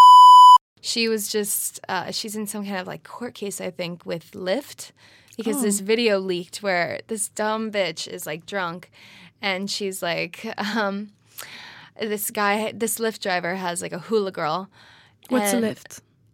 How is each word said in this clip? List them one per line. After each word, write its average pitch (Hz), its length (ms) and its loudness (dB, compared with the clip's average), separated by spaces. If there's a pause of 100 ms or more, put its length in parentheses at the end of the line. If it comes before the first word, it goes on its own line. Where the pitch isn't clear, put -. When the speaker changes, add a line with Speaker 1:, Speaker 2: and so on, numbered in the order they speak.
(800)
Speaker 1:
she 226 260 -2
was 220 240 -2
just, - 480 -4 (100)
uh, 180 220 -4
she's 208 240 -8
in 214 100 -6
some 208 200 -10
kind 196 120 -6
of, 185 100 -8
like, 165 160 -14
court - 300 -14
case, 196 260 -10
I 185 120 -8
think, 175 340 -10
with 175 260 -10
Lyft. 196 600 -8 (460)
Because 226 260 -4
this 202 180 0
Speaker 2:
Oh. - 40 -12
Speaker 1:
video 220 340 2
leaked 180 420 -6
where 175 460 -2
this 220 220 -6
dumb 220 420 -4
bitch 180 360 -4
is, 180 200 -12
like, 160 180 -10
drunk. 180 460 -8 (500)
And 196 300 -4
she's 190 320 -6
like, 170 420 -6 (120)
<laughs> 208 180 -6
um, 202 340 -4 (920)
this 208 300 -6
guy, 214 440 0
this 214 260 -4
Lyft 220 220 -4
driver 180 340 -2
has, 175 260 -6
like, 170 120 -8
a 170 60 -8
hula 190 320 -2
girl. 175 380 -4 (600)
Speaker 2:
What's 208 240 0
a 240 40 0
Speaker 1:
And 226 80 0
Speaker 2:
Lyft? - 360 -10 (320)